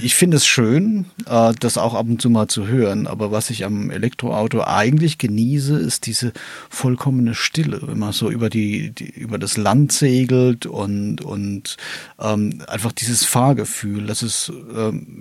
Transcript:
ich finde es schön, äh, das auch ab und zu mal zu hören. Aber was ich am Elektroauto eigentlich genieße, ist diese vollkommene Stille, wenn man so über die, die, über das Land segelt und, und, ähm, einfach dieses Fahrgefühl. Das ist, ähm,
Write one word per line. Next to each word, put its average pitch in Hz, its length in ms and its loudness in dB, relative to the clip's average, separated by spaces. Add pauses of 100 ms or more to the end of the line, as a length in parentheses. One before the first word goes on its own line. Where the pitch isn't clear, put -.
ich 120 120 2
finde 175 220 4
es 127 80 4
schön, 180 600 2 (180)
äh, 113 340 4
das 117 200 -2
auch 117 160 0
ab 110 120 0
und 117 140 0
zu 127 80 2
mal 110 200 4
zu 101 180 -2
hören. 107 400 2
Aber 107 260 -4
was 107 160 -2
ich 110 160 -6
am 104 260 -2
Elektroauto 113 720 -2
eigentlich 151 540 4
genieße, 135 600 0
ist 147 260 -2
diese 117 300 -4 (340)
vollkommene 123 640 0
Stille, - 500 -2
wenn 107 140 -4
man 104 140 -2
so 110 160 0
über 110 220 0
die, 104 400 -2
die, - 180 -12
über 107 300 -8
das - 180 -4
Land 110 360 4
segelt 127 760 2
und, 101 560 -4
und, 101 560 -6 (420)
ähm, 107 480 0
einfach 110 240 -4
dieses 113 320 0
Fahrgefühl. 107 800 2
Das 104 180 -4
ist, - 300 -4 (240)
ähm, - 440 -4